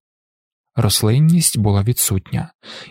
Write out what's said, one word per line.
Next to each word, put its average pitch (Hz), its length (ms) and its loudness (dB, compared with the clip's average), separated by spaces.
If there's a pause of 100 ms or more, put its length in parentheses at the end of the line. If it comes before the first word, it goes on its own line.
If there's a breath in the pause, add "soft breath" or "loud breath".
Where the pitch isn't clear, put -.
(760)
Рослинність 127 840 2
була 101 260 2
відсутня, - 680 -4 (400 loud breath)